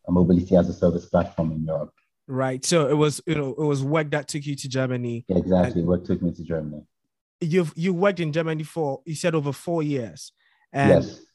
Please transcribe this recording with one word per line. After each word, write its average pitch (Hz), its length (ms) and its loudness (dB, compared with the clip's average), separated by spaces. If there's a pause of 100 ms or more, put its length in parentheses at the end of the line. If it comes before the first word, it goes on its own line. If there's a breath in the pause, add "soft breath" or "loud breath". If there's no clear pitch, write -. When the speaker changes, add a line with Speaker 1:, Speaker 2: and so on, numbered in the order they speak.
Speaker 1:
mobility 90 460 4
as 90 140 6
a 87 40 -4
service 87 340 0
platform 85 440 0
in 78 140 -6
Europe. 78 280 -6 (360)
Speaker 2:
Right. 131 360 -4
So 160 240 2
it 143 60 2
was, 147 320 2
you 160 80 -2
know, 147 160 -2
it 156 140 -4
was 143 180 0
work 151 300 0
that 147 160 -4
took 147 180 -8
you 143 80 -4
to 135 140 -10
Germany. 123 600 -4
Speaker 1:
Yeah, 92 100 0
exactly. 90 420 2
Speaker 2:
And 85 80 0
Speaker 1:
work 90 160 2
took 90 180 -2
me 85 100 0
to 82 120 -12
Germany. 76 380 -6 (580)
Speaker 2:
You've, 170 340 0
you 175 180 -2
worked 180 280 2
in 156 120 -2
Germany 160 300 -2
for, 147 420 -4
you 156 120 -6
said, 170 180 0
over 143 180 0
four 170 300 -4
years. 127 500 -6 (400)
And 139 300 6
Speaker 1:
Yes. - 180 -10 (140)